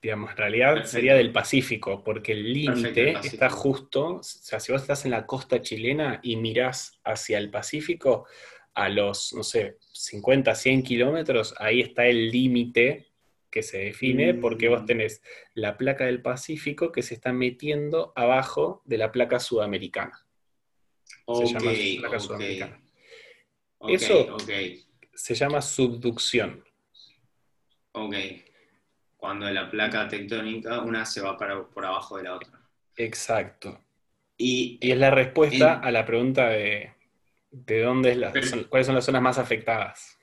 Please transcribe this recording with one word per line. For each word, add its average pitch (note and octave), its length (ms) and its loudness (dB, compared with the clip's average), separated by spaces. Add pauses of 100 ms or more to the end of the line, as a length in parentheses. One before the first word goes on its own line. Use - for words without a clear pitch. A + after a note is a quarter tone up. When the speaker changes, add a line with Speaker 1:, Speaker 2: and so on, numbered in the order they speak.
Speaker 1:
digamos, G#2+ 300 -6
en - 40 -14
realidad A2+ 380 4
Speaker 2:
Perfecto. D3 160 -4
Speaker 1:
sería B2 240 6
del A#2+ 180 6
Pacífico, G#2 720 0
porque G#2+ 280 -4
el G#2 100 -4 (240)
Speaker 2:
Perfecto, B2 160 0
Speaker 1:
límite A#2 260 2
Speaker 2:
el E3 60 0
Pacífico. B2+ 300 -2
Speaker 1:
está B2+ 120 6
justo, C#3 500 0 (100)
o F#3 60 -14
sea, - 380 -10
si - 120 -4
vos C3+ 100 0
estás C#3 240 -4
en B2+ 60 -2
la A2 120 -2
costa B2+ 380 -2
chilena B2 600 -2
y A#2 140 -4
mirás A2+ 680 -2
hacia G#2+ 340 -2
el G#2 100 -4
Pacífico, C#3 760 -2 (480)
a G2 160 0
los, G2+ 420 0
no A2+ 100 -8
sé, - 360 -2 (120)
cincuenta, B2 640 2
cien C3 280 2
kilómetros, B2+ 760 0
ahí A2 220 2
está - 260 2
el A#2 240 4
límite A#2+ 760 2 (440)
que A2 120 -4
se - 160 -8
define, B2+ 560 0
Speaker 2:
Mm. A#2+ 60 -6
Speaker 1:
porque A#2 280 0
vos A#2 160 2
tenés A2 380 -2 (320)
la G#2 240 -4
placa C3+ 260 -2
del B2+ 160 -2
Pacífico D3+ 720 -6
que - 80 -4
se B2 140 -6
está B2+ 180 -6
metiendo D3 840 -2
abajo C3 720 0
de A#2+ 140 -2
la A2 140 0
placa B2 280 2
sudamericana. G2 800 -4 (1040)
Se A#2+ 200 0
llama A#2+ 240 0
Speaker 2:
Ok, G2 300 -2
Speaker 1:
placa A#2 160 -4
Speaker 2:
ok. G#2+ 60 -4
Speaker 1:
sudamericana. G2 580 -8 (1000)
Speaker 2:
Ok, G#2+ 140 -6
Speaker 1:
Eso F#3 420 4
Speaker 2:
ok. A2 160 -8 (640)
Speaker 1:
se - 200 -6
llama C#3+ 280 0
subducción. A#2+ 1000 -2 (1300)
Speaker 2:
Ok. G#2+ 220 -8 (1040)
Cuando G2+ 340 -8
la G2 200 -4
placa G#2+ 380 -2
tectónica, A2 720 -6
una A2+ 240 -4
se - 140 -8
va G2 160 -6
para, G2 280 -6
por G2+ 200 -12
abajo F#2+ 340 -6
de F2+ 60 -10
la F2+ 100 -8
otra. - 260 -18 (360)
Speaker 1:
Exacto. A2 840 -4 (560)
Speaker 2:
Y, B2 440 -2
Speaker 1:
Y B2+ 120 0
es B2 60 2
la C3+ 120 8
respuesta C#3 720 6
Speaker 2:
en - 40 -10
Speaker 1:
a B2+ 60 0
la A2+ 140 2
pregunta B2 440 2
de, G#2 440 -2 (580)
de A2+ 300 -2
dónde B2+ 320 4
es B2 60 2
la, - 140 -2
Speaker 2:
Pero C3+ 140 0
Speaker 1:
son, A#2+ 180 -4
cuáles C3 220 2
son C3 100 2
las A#2+ 80 2
zonas C3 180 4
más B2+ 160 4
afectadas. A2 840 -2